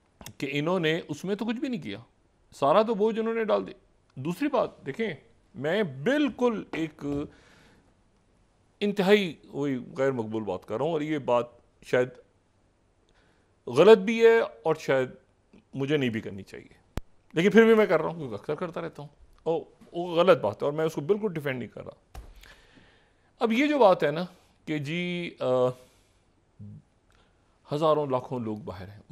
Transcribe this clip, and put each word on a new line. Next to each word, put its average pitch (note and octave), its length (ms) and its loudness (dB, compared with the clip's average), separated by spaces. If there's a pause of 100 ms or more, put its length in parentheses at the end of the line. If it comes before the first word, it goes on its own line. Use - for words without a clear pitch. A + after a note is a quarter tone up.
(400)
कि D3 60 -6
इन्होंने D#3 540 0
उसमें F3 360 -6
तो A3+ 80 -6
कुछ A3 120 -4
भी C#4 120 -6
नहीं A#3 120 -6
किया, G#2+ 240 -12 (480)
सारा D#3 300 4
तो A3+ 120 0
बोझ G#3+ 240 0
उन्होंने A3+ 260 -4
डाल G3+ 200 0
दिया। - 580 -18
दूसरी F3+ 260 -2
बात A3+ 360 -2
देखें, D#3+ 320 -6 (400)
मैं D3 480 -4
बिल्कुल A#3+ 720 0
एक D3+ 540 -6 (1500)
इंतहाई G3+ 560 2 (140)
वही C#3+ 240 -4
गैर C3 380 -2
मकबूल A2 300 -4
बात F#2 220 -6
कर G#2+ 120 -6
रहा B2 80 -2
हूँ, E3 100 -2
और D3+ 80 -2
ये D#3 160 -4
बात A#2+ 400 -2 (280)
शायद B2+ 260 2 (1600)
गलत F3+ 300 8
भी A3 280 -2
है A3+ 160 6
और - 340 -4
शायद C3+ 400 -2 (600)
मुझे C#3 200 -2
नहीं C3 140 0
भी A2 100 -4
करनी G2 220 -12
चाहिए, - 320 -20 (600)
लेकिन F3+ 160 2
फिर G#3+ 140 10
भी A3+ 100 6
मैं G#3+ 140 4
कर E3 120 2
रहा D#3+ 80 -4
हूँ E3+ 100 -10
क्योंकि B2+ 160 -10
अक्सर G2+ 200 -6
करता E3 260 -8
रहता D#3 220 -12
हूँ। D3 80 -18 (360)
ओ, D#3+ 120 0 (360)
वो F3 200 -6
गलत E3+ 240 6
बात - 240 -4
है C3+ 40 0
और D3 80 -2
मैं D#3+ 100 -2
उसको D#3+ 160 -4
बिल्कुल G3+ 320 -2
डिफेंड C#3+ 260 -6
नहीं A2 100 -10
कर - 120 -16
रहा। - 400 -18 (1200)
अब A#3 120 2
ये C4+ 160 2
जो D4 100 2
बात F#3+ 240 6
है D3+ 80 2
ना D#3+ 140 -4 (420)
कि D3+ 120 -4
जी, F3 640 -6
अ, B2+ 280 2 (2000)
हज़ारों D3+ 420 2
लाखों B2+ 300 -4
लोग G#2+ 220 -8
बाहर F#2 240 -12
हैं G#2 240 -20